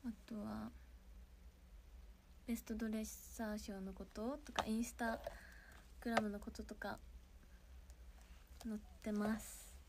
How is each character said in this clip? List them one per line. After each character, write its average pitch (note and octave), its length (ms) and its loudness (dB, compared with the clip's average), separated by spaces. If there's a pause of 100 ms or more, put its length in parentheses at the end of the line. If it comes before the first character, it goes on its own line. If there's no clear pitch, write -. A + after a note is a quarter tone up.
あ B3 40 2 (180)
と A3+ 80 -4
は G#3+ 340 0 (1800)
ベ A#3+ 100 4
ス A3+ 80 -2
ト A3+ 120 0
ド A3+ 120 4
レ A3 140 6
ッ A3 40 4
サ - 460 -2
ー G#3+ 60 4
賞 G3 240 -2
の F#3+ 120 0
こ F#3+ 120 -4
と A#3 400 2
と A#3 80 -8
か、 - 100 6
Instagram - 1700 4
の G3+ 100 0
こ A3 120 -4
と - 120 -6
と A3 120 -4
か - 240 0 (1600)
載 A3 120 2
っ - 20 2 (240)
て G#3+ 100 2
ま G#3 280 8
す。 - 360 -8 (140)